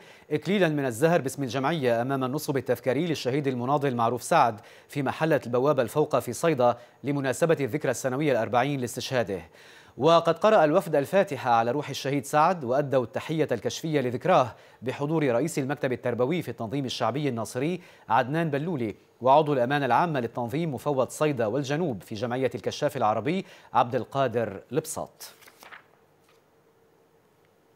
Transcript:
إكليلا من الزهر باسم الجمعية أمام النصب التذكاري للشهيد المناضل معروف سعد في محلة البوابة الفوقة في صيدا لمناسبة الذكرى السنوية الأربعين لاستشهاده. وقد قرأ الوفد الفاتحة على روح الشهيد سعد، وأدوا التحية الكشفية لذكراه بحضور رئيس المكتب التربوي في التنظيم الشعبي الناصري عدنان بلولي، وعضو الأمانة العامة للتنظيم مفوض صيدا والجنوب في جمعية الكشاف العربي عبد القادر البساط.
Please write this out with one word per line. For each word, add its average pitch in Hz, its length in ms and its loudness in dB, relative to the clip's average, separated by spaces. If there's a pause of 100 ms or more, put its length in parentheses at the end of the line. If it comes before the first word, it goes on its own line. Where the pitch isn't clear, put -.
(300)
إكليلا 170 380 2
من 147 180 -2
الزهر 151 340 2
باسم 135 220 -6
الجمعية 127 600 0
أمام 131 220 -2
النصب 139 320 -4
التذكاري 127 500 0
للشهيد 135 400 -2
المناضل 135 480 0
معروف 120 280 0
سعد 120 380 2 (280)
في 143 140 -4
محلة 135 440 0
البوابة 131 360 2
الفوقة 143 380 0
في 123 120 -6
صيدا 123 440 2 (280)
لمناسبة 143 560 0
الذكرى 139 300 -2
السنوية 135 420 0
الأربعين 120 480 0
لاستشهاده. 117 600 -4 (560)
وقد 165 420 4
قرأ 208 260 6
الوفد 156 320 2
الفاتحة 139 540 0
على 117 200 4
روح 139 200 -4
الشهيد 135 340 -4
سعد، 156 400 2
وأدوا 131 400 0
التحية 143 480 -4
الكشفية 139 480 -2
لذكراه 127 540 2 (280)
بحضور 143 460 -2
رئيس 131 300 0
المكتب 135 340 -2
التربوي 123 500 -2
في - 60 -10
التنظيم 120 360 -6
الشعبي 123 440 -2
الناصري 127 520 -4 (280)
عدنان 139 420 2
بلولي، 139 440 -4 (260)
وعضو 143 320 6
الأمانة 139 340 2
العامة 143 340 2
للتنظيم 127 540 -4
مفوض 127 340 -2
صيدا 139 380 0
والجنوب 139 560 -2
في - 120 -12
جمعية 123 400 -2
الكشاف 123 420 -4
العربي 117 500 0 (280)
عبد 123 200 2
القادر 113 680 -2 (120)
البساط. - 600 -12 (2500)